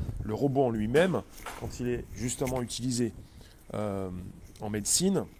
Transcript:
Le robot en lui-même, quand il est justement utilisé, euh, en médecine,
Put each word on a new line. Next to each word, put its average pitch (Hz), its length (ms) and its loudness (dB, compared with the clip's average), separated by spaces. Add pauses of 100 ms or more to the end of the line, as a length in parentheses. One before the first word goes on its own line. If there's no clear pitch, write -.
(220)
Le 107 120 -2
robot 135 300 4
en 120 60 4
lui-même, 117 520 4 (380)
quand - 200 -8
il 123 80 0
est 120 240 0
justement 127 480 -2
utilisé, 120 520 0 (640)
euh, 98 360 -2 (500)
en 107 100 -6
médecine, 123 540 2 (160)